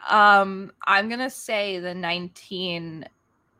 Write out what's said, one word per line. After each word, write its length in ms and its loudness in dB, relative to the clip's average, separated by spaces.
Um, 640 4
I'm 240 2
gonna 200 -6
say 500 -6
the 140 -6
nineteen 1120 -8